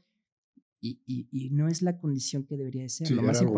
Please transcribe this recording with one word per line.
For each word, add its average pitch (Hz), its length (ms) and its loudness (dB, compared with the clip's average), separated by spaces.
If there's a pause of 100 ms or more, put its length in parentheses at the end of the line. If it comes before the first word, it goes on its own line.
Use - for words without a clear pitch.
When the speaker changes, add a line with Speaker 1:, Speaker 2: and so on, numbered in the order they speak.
(800)
Speaker 1:
y, 117 260 -8
y, 123 260 -6
y 135 180 -4
no 147 180 2
es 165 140 0
la 180 160 2
condición 143 480 -2
que 147 100 -8
debería 131 280 -6
de 127 60 -8
ser. 160 180 -6
Speaker 2:
Sí, 143 80 2
Speaker 1:
Lo 113 60 2
Speaker 2:
era 113 80 2
Speaker 1:
más 113 120 6
Speaker 2:
algo 113 160 4